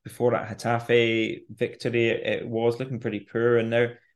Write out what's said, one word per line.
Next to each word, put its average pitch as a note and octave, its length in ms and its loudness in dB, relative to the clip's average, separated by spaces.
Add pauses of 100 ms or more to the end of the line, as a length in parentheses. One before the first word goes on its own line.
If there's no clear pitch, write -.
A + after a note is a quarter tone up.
before A#2+ 280 0
that G#2+ 180 -2
Getafe A#2 1000 0
victory. A#2 600 -2
It A2 380 -2
was A#2 320 0
looking C3 220 -8
pretty G#2 200 -6
poor, A#2+ 360 2
and A2+ 140 2
now A#2 180 2 (280)